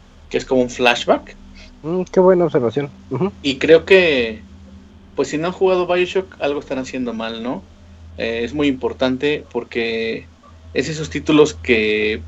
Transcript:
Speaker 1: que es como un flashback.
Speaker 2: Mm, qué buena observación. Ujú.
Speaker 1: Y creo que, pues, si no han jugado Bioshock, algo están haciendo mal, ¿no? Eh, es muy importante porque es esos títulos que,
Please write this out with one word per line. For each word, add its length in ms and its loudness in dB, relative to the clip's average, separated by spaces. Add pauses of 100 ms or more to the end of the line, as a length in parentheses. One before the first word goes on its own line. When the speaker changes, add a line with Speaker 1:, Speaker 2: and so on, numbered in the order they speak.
(300)
Speaker 1:
que 80 -2
es 80 -4
como 160 2
un 100 -2
flashback. 640 0 (480)
Speaker 2:
Mm, 180 -2 (100)
qué 80 2
buena 260 6
observación. 440 0 (220)
Ujú. 200 -2 (120)
Speaker 1:
Y 140 -2
creo 280 6
que, 560 4 (760)
pues, 120 -2
si 100 -6
no 100 -2
han 60 -4
jugado 320 2
Bioshock, 540 -2
algo 200 -2
están 200 -6
haciendo 340 -6
mal, 300 -8
¿no? 180 -6 (560)
Eh, 260 -4
es 120 -8
muy 120 0
importante 840 -2
porque 760 -6 (480)
es 160 -2
esos 220 -8
títulos 420 4
que, 760 0